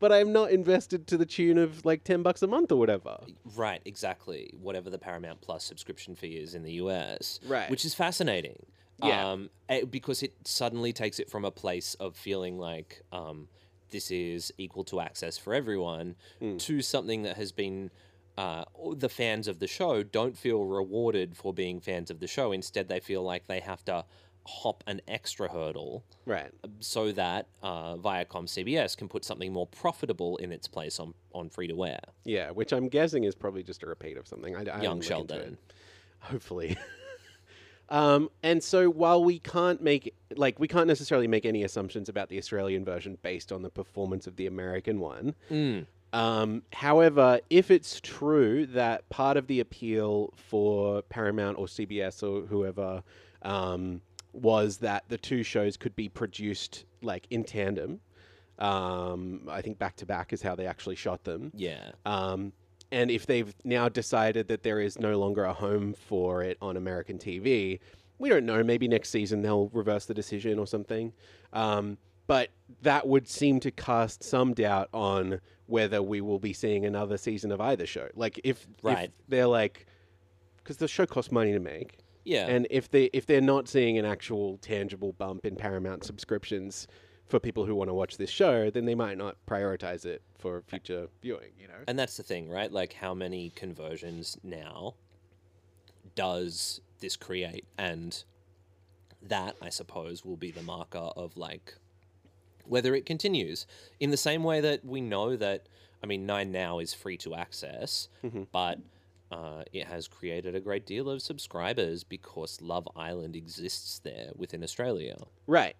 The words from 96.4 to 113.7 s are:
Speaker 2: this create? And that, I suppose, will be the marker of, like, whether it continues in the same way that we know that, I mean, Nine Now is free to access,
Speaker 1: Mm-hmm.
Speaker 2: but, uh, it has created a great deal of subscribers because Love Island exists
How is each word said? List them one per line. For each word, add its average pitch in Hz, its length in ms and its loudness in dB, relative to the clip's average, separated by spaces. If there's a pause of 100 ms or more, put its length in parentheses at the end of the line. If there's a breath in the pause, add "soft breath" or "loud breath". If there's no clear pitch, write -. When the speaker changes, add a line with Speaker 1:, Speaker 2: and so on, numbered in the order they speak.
Speaker 2:
this 95 160 -6
create? 90 480 -8 (140)
And 85 440 -6 (1000)
that, 98 400 -4
I 87 80 -12
suppose, 87 540 -10
will 92 120 -8
be 82 140 -10
the 85 120 -14
marker 85 360 -10
of, 85 400 -8
like, 82 360 -12 (920)
whether 127 280 4
it 139 120 0
continues 156 600 -2 (340 soft breath)
in 143 100 2
the 143 80 4
same 156 260 2
way 160 160 2
that 147 240 2
we 131 160 -6
know 113 360 0
that, 98 300 -2 (360 soft breath)
I 107 40 -10
mean, 98 200 -2
Nine 101 260 0
Now 87 260 -2
is 85 160 -6
free 92 240 -8
to 82 160 -10
access, 82 760 -8 (140 soft breath)
Speaker 1:
Mm-hmm. 113 300 -8
Speaker 2:
but, 90 280 0 (500 soft breath)
uh, 80 420 -12
it 82 140 -8
has 82 220 -10
created 87 460 -8
a 95 60 -4
great 98 260 -4
deal 123 220 -4
of 135 140 -6
subscribers 90 800 -4
because - 560 -12
Love 85 340 -4
Island 82 400 -8
exists 82 640 -10